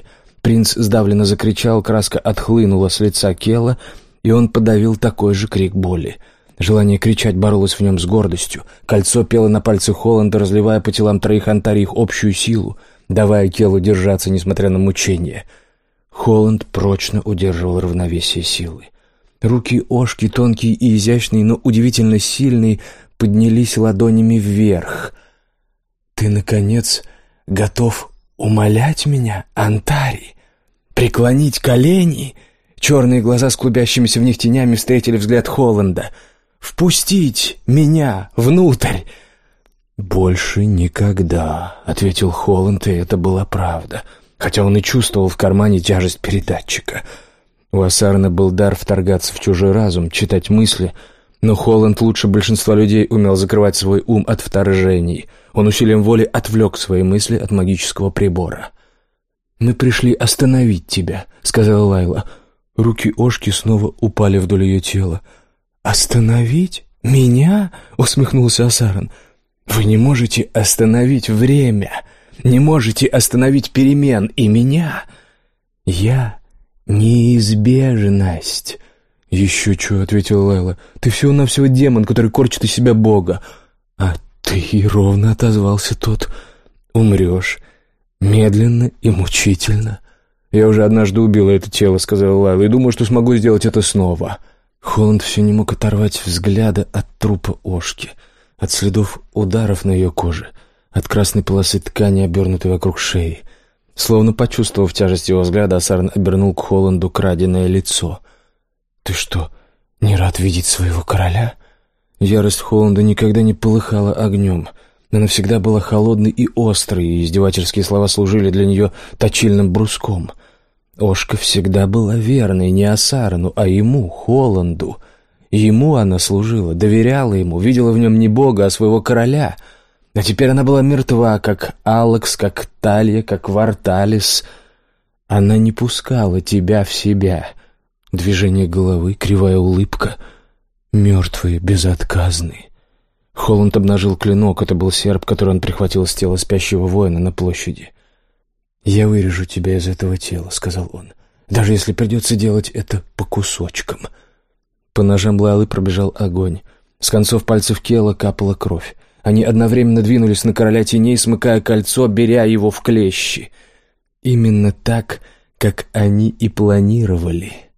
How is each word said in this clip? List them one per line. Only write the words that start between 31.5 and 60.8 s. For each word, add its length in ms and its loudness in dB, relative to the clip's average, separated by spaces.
колени?» 760 0
Чёрные 420 2
глаза 280 2
с 60 -2
клубящимися 640 0
в 40 2
них 140 2
тенями 380 2
встретили 420 0
взгляд 300 0
Холланда. 640 0
«Впустить 1040 -2
меня 720 2
внутрь?» 680 2
«Больше 680 -2
никогда», 1200 -2
ответил 440 -2
Холланд, 580 0
и 40 0
это 260 -2
была 280 -2
правда, 580 -6
хотя 260 -2
он 140 4
и 60 0
чувствовал 440 0
в 100 -6
кармане 420 2
тяжесть 400 -2
передатчика. 840 -6
У 100 0
Асарна 480 2
был 220 2
дар 240 0
вторгаться 580 -2
в 60 -12
чужой 320 2
разум, 400 0
читать 400 -2
мысли — 420 0
но 140 2
Холланд 460 2
лучше 260 0
большинства 480 0
людей 340 4
умел 260 2
закрывать 400 2
свой 300 0
ум 220 0
от 140 -2
вторжений. 840 0
Он 140 2
усилием 360 2
воли 280 2
отвлёк 460 -2
свои 260 -2
мысли 340 0
от 140 -6
магического 580 -2
прибора. 640 -4
«Мы 140 0
пришли 400 0
остановить 720 0